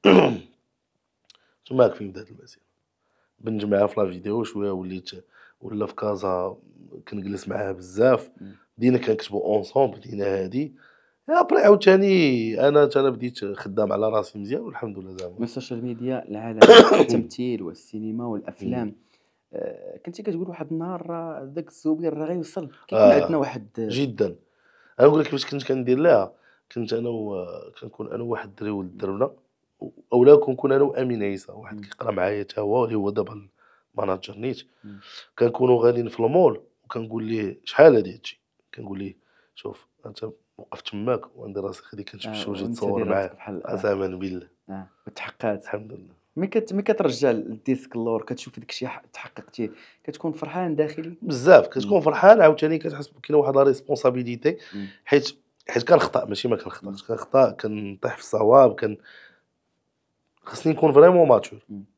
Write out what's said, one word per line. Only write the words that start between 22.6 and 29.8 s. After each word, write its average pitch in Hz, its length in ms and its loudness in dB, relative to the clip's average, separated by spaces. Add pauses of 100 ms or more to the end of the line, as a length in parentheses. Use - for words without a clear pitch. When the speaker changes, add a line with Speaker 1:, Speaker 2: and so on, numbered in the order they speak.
Speaker 1:
كيكون - 300 -6
Speaker 2:
آه، - 240 8
Speaker 1:
عندنا 165 140 -2
واحد 131 300 -6 (120)
Speaker 2:
جدًا. 110 580 -4 (680)
انا 147 80 10
نقول 156 100 2
لك 143 60 0
كيفاش 135 240 -6
كنت 139 140 -8
كندير 127 340 0
لها. 131 340 2 (420)
كنت 113 180 -6
انا 117 160 -4
و-، 92 600 -10 (100)
كنكون - 320 -14
انا 113 100 -8
وواحد 117 260 -8
الدري 104 220 -10
ولد 95 260 -8
دربنا، 101 340 -4 (500)